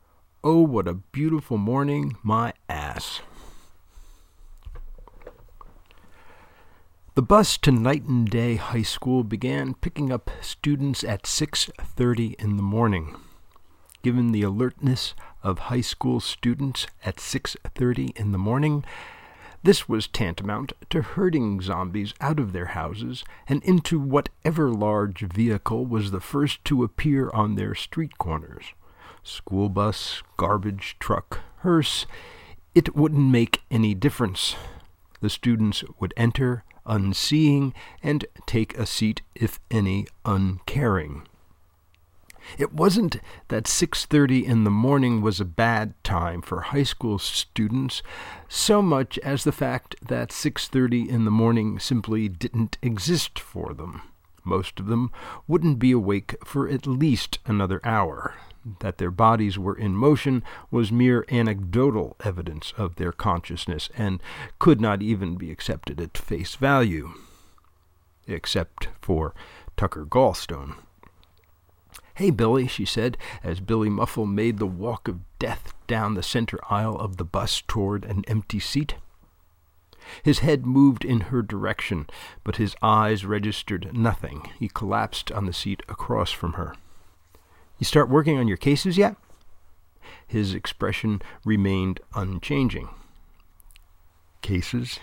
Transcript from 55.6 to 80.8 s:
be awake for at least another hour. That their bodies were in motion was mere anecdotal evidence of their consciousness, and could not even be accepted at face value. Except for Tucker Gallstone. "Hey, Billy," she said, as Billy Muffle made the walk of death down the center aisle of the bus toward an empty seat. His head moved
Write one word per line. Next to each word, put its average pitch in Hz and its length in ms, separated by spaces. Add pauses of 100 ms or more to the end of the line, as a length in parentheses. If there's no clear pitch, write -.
be 127 140
awake 101 500
for 139 240
at 131 200
least 135 580
another 98 400
hour. 101 500 (460)
That 95 180
their 90 120
bodies 107 480
were 98 180
in 101 180
motion 131 480 (280)
was 117 200
mere 120 400
anecdotal 110 920
evidence 85 520
of 90 200
their 85 160
consciousness, 85 840
and 98 240 (380)
could 143 220
not 104 220
even 98 340
be 82 160
accepted - 480
at 82 180
face - 380
value. 117 560 (1120)
Except - 640 (120)
for 80 340 (420)
Tucker 92 280
Gallstone. 76 720 (1400)
"Hey, 185 140
Billy," 120 360
she - 180
said, 120 320 (260)
as 90 180
Billy 107 280
Muffle 107 380
made 104 320
the 107 80
walk 101 420
of 92 120 (180)
death - 340 (140)
down 110 260
the 90 100
center - 360 (120)
aisle 104 280
of 95 180
the 90 80
bus - 420
toward 101 380
an 98 240
empty 107 320
seat. - 360 (1300)
His 147 180
head 135 260
moved 135 360